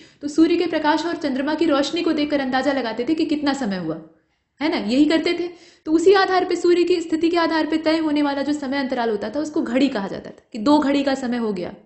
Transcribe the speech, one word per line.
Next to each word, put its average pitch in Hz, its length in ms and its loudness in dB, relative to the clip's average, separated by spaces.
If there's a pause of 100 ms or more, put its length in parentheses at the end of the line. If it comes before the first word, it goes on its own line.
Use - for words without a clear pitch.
(220)
तो 294 60 -8
सूर्य 330 280 2
के 359 100 0
प्रकाश 311 400 0
और 339 100 -4
चंद्रमा 285 380 -4
की 320 120 0
रोशनी 294 360 0
को 330 100 0
देखकर 294 280 -2
अंदाजा 262 320 0
लगाते 240 360 -4
थे 320 60 0
कि 320 100 0
कितना 294 280 -2
समय 233 240 -4
हुआ, 165 240 -6 (600)
है 311 100 0
ना, 339 60 0
यही 240 280 2
करते 320 300 2
थे। 349 140 -4 (380)
तो 311 60 -2
उसी 349 220 6
आधार 381 300 4
पे, 359 120 0
सूर्य 349 280 4
की 349 160 2
स्थिति 320 280 0
के 349 100 0
आधार 320 280 2
पे 320 120 0
तय 320 200 0
होने 302 240 0
वाला 277 200 0
जो 294 100 -2
समय 277 260 -4
अंतराल 247 320 -2
होता 208 200 -4
था 285 100 -4
उसको 311 220 -2
घड़ी 247 260 2
कहा 196 200 -4
जाता - 220 -10
था, - 220 -20
कि 233 60 -10
दो 240 200 4
घड़ी 285 240 2
का 277 120 -2
समय 247 220 -4
हो 226 160 -2
गया 180 220 -8 (120)